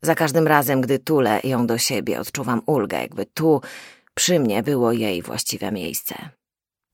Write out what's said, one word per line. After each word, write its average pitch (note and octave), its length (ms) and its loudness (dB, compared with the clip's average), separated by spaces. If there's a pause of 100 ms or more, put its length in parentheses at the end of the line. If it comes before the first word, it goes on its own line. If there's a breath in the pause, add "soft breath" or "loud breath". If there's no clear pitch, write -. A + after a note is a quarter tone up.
Za D#3+ 140 2
każdym D#3+ 320 2
razem, C#3+ 340 4
gdy B2+ 180 2
tulę B2+ 440 2
ją B2 240 0
do A#2 100 0
siebie, G2 420 -2
odczuwam A#2 460 -4
ulgę, G2+ 360 0
jakby G2 240 -6
tu, D#3 360 2 (520 loud breath)
przy F3 260 2
mnie, A2 240 0
było A#2+ 280 2
jej G#2+ 300 -2
właściwe - 500 -6
miejsce. F#2 580 -8 (640)